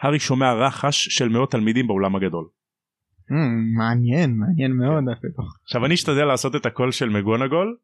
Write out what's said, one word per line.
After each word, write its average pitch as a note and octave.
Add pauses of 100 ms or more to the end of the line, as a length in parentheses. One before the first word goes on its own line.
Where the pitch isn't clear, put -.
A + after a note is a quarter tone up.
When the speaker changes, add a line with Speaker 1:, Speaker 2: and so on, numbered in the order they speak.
Speaker 1:
הארי C#3+
שומע C3
רחש C3+
של -
מאות A#2+
תלמידים A2+
באולם G2
הגדול. F2 (840)
Speaker 2:
Hmm, A#2
מעניין, A#2+
מעניין C3+
מאוד C3+
Speaker 1:
כן. B2+
Speaker 2:
אפילו. A2 (300)
Speaker 1:
עכשיו, A#2+
אני D3+
אשתדל D3+
לעשות C3+
את D3
הקול B2+
של A#2+
מגונגול, B2+